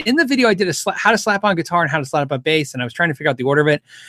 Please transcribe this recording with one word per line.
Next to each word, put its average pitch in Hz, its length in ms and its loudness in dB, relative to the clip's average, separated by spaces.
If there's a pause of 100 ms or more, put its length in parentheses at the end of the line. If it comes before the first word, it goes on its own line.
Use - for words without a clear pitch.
In 233 100 0
the 320 120 2
video, 254 220 2
I 208 60 4
did 185 140 0
a 160 40 -2
sla-, - 220 -4
how - 160 2
to 226 80 4
slap 202 240 -2
on 202 140 0
guitar 170 260 -2
and 147 80 -2
how 156 80 0
to 143 60 -4
slap 139 260 -2
on 135 100 -4
bass, 156 340 0
and 127 80 -6
I - 20 -4
was 120 80 -8
trying 170 160 0
to 147 60 -2
figure 147 160 -2
out 123 80 -2
the 127 60 -4
order 143 180 4
of 147 60 2
it, 147 140 2 (260)